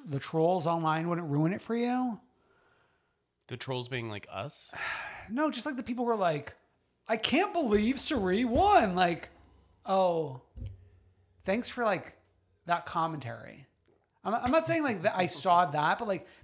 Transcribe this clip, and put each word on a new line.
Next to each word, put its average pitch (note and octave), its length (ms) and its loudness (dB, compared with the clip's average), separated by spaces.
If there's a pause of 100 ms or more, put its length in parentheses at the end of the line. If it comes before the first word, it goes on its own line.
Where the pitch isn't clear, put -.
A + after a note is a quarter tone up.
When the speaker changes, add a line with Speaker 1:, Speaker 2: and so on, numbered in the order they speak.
Speaker 1:
the C#3 120 -4
trolls D#3+ 480 2
online E3 400 0
wouldn't E3 220 -2
ruin D#3 240 2
it A3+ 80 -8
for A3+ 140 -4
you. A#3+ 440 -2 (1300)
Speaker 2:
The B2+ 100 -10
trolls B2 300 -6
being, A#2+ 220 -6
like, G#2 220 -10
us? G#2+ 440 -10
Speaker 1:
<sighs> - 60 -8 (500)
No, D4 200 0
just, B3 160 -4
like, C#4+ 80 -4
the B3+ 80 -6
people A#3+ 220 -4
who A#3+ 60 2
are A3+ 40 2
like, E3 400 0 (520)
"I A3 80 0
can't E4+ 380 2
believe A#3+ 460 2
Cirie G#3+ 460 2
won." C4+ 500 4
Like, F3 340 0 (560)
oh, E3+ 560 0 (1040)
thanks A3 240 0
for, B3 140 -4
like, F#3 340 0 (480)
that E3+ 220 -2
commentary. C#3 800 -6 (560)
I'm, G3 100 -4
I'm B3 160 0
not D#4+ 160 4
saying, E4 160 2
like, A3 220 -2
that G#3 120 2
I F#3 120 2
saw F3 400 4
that, D3+ 320 2
but, A3+ 80 -6
like, G3 180 -2 (180)